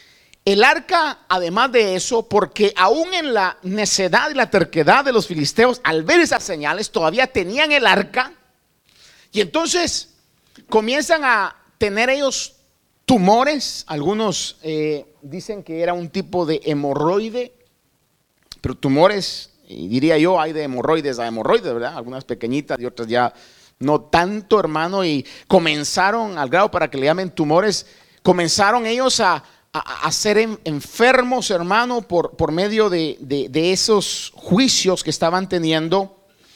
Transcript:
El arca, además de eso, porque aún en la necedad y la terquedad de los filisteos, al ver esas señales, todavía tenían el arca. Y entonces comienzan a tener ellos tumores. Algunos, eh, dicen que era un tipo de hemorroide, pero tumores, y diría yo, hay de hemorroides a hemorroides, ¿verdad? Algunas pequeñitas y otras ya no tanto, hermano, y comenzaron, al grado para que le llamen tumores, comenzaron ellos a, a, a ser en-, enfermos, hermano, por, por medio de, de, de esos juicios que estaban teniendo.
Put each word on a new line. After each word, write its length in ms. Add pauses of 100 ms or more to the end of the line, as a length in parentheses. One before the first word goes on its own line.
(440)
El 200
arca, 640
además 440
de 240
eso, 340
porque 480
aún 380
en 180
la 300
necedad 680
y 60
la 160
terquedad 520
de 80
los 140
filisteos, 580
al 200
ver 160
esas 240
señales, 480
todavía 340
tenían 460
el 160
arca. 440 (1000)
Y 100
entonces 720 (560)
comienzan 540
a 320 (240)
tener 320
ellos 440 (500)
tumores. 840
Algunos, 760
eh, 420 (160)
dicen 420
que 180
era 120
un 160
tipo 360
de 180
hemorroide, 880 (1080)
pero 140
tumores, 760 (160)
y 200
diría 300
yo, 240
hay 120
de 100
hemorroides 560
a 80
hemorroides, 460
¿verdad? 220
Algunas 300
pequeñitas 540
y 60
otras 220
ya 260 (460)
no 220
tanto, 580
hermano, 440
y 220 (220)
comenzaron, 920
al 120
grado 220
para 180
que 80
le 80
llamen 260
tumores, 540 (380)
comenzaron 640
ellos 340
a, 240 (300)
a, 340
a 40
ser 260
en-, 260
enfermos, 880
hermano, 500
por, 360
por 140
medio 380
de, 300
de, 300
de 240
esos 640
juicios 680
que 60
estaban 400
teniendo. 760 (300)